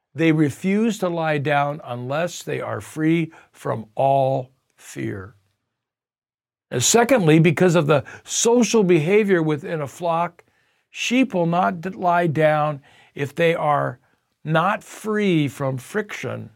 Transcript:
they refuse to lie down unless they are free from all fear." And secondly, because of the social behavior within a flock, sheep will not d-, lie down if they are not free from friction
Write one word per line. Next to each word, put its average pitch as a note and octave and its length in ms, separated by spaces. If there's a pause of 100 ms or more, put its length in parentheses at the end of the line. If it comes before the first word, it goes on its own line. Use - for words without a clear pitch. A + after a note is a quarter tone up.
(160)
they D#3+ 140
refuse F#3+ 680
to F#3 100
lie D#3+ 300
down C#3+ 440
unless C3+ 640
they C3+ 160
are A2+ 200
free D#3+ 520 (180)
from B2 360 (100)
all C3+ 560 (240)
fear." A2+ 580 (1400)
And B2 140
secondly, G#3+ 560
because E3+ 340
of D3+ 140
the D3 160 (180)
social A3+ 600
behavior F3+ 580
within D#3 380
a C#3 80
flock, E3+ 560 (440)
sheep - 460
will F3 120
not F3+ 340
d-, F#3 100
lie F3 380
down D3+ 520 (360)
if C#3+ 180
they E3+ 220
are C#3 420 (460)
not E3 400
free G3 640
from C3+ 300
friction A#2 760